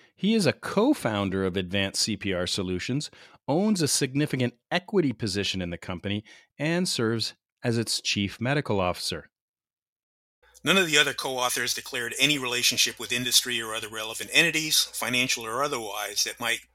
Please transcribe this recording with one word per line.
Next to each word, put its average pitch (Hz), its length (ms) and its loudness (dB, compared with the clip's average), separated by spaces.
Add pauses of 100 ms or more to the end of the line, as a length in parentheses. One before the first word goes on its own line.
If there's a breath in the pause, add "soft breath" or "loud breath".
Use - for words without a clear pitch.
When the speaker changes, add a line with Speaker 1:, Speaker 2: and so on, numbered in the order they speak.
(160 soft breath)
Speaker 1:
He 214 180 2
is 202 120 4
a 123 80 4
co-founder 101 920 2
of 92 140 0
Advanced 98 420 0
C 107 160 0
P 98 160 -4
R 90 140 0
Solutions, 92 640 -2 (360 loud breath)
owns 180 360 2
a 143 40 4
significant 135 680 0 (160)
equity 175 420 2
position 98 480 -2
in 87 80 -4
the 87 80 -6
company, 98 480 -4 (340 loud breath)
and 170 300 0
serves 113 460 0 (280)
as 117 140 2
its - 240 0
chief - 400 -2
medical 123 400 0
officer. 87 480 -2 (1400 soft breath)
Speaker 2:
None 180 140 4
of 185 80 4
the 151 100 4
other 143 160 6
co-authors 123 640 -2
declared 117 440 -6
any 143 200 4
relationship 120 600 0
with 113 140 -8
industry 123 480 0
or 110 140 -6
other 110 160 -8
relevant 110 420 -8
entities, 156 640 4
financial 123 500 -2
or 117 180 -4
otherwise, 107 640 -4
that 117 160 -6
might 117 200 0 (140)